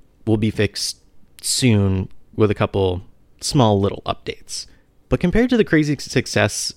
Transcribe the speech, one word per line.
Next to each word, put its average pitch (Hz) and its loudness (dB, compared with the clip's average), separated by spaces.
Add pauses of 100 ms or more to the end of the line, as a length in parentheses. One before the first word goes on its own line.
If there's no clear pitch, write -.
(260)
will 110 2
be 107 0
fixed - -4 (420)
soon 98 2 (300)
with 107 4
a 101 -2
couple 98 0 (400)
small 110 4
little 98 -2
updates. - -10 (420)
But 127 0
compared 214 2
to 254 2
the 214 4
crazy 151 0
success - -2